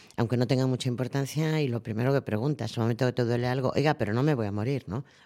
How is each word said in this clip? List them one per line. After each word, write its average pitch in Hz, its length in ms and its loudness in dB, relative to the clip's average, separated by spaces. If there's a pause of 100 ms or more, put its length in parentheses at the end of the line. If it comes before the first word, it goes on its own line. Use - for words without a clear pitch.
(160)
aunque 117 200 0
no 120 120 2
tenga 131 180 2
mucha 127 220 0
importancia, 143 760 -2
y 139 60 0
lo 117 120 -2
primero 113 320 0
que 139 100 4
preguntas, 117 500 -2
en - 80 -4
el 110 60 2
momento 117 200 2
que 123 60 2
te 123 120 0
duele 120 220 0
algo, 127 280 -2
"Oiga, 147 200 4
pero 104 180 -2
no 120 120 2
me 151 100 4
voy 113 140 0
a 98 40 -4
morir", 113 360 -2
¿no? 120 160 -4 (220)